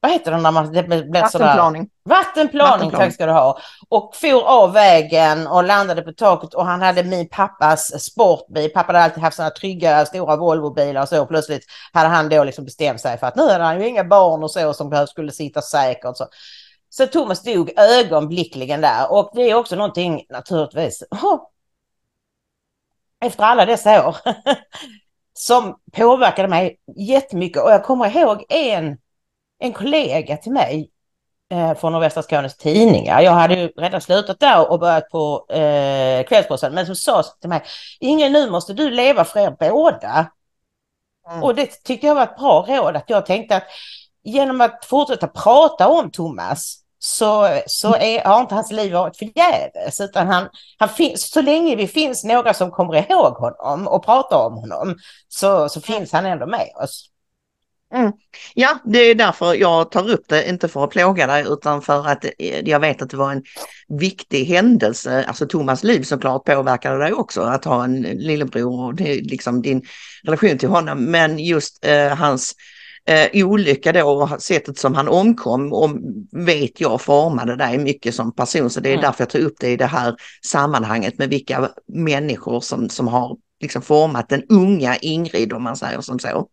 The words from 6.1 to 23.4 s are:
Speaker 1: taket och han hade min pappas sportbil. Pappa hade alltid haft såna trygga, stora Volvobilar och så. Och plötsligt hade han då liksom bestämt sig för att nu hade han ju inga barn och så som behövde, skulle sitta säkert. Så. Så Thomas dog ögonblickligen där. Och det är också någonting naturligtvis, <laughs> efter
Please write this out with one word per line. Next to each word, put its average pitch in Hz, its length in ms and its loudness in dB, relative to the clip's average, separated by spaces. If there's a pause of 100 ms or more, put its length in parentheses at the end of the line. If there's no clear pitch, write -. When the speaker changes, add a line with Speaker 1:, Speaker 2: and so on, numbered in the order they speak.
Speaker 1:
taket 175 420 0
och 170 120 -2
han 180 160 -4
hade 180 220 2
min 180 240 -4
pappas 156 760 0
sportbil. 160 680 0
Pappa 175 180 0
hade 175 120 6
alltid 165 180 -2
haft 160 140 -2
såna 156 140 -4
trygga, 165 560 0
stora 156 300 -4
Volvobilar 147 680 -2
och 139 60 -4
så. 151 140 0
Och 131 60 -4
plötsligt 151 360 -4 (280)
hade 160 160 4
han 160 200 2
då 151 160 4
liksom 139 200 -10
bestämt 135 360 -6
sig 117 180 -6
för - 80 -6
att 123 100 -6
nu 262 60 2
hade 190 220 2
han 165 160 -2
ju 220 80 -2
inga 226 160 -2
barn 175 380 4
och 156 80 -6
så 156 240 -2
som 147 160 -10
behövde, 147 200 0
skulle 151 220 -10
sitta 147 300 -8
säkert. 127 540 -2
Så. - 100 -10 (640)
Så - 180 0
Thomas 262 360 -2
dog 196 340 -2
ögonblickligen 165 1040 2
där. 131 320 0
Och 202 220 2
det 240 160 0
är 214 40 2
också 226 220 0
någonting 180 540 -4
naturligtvis, 147 800 -6
<laughs> - 40 -12 (2000)
efter 220 200 -2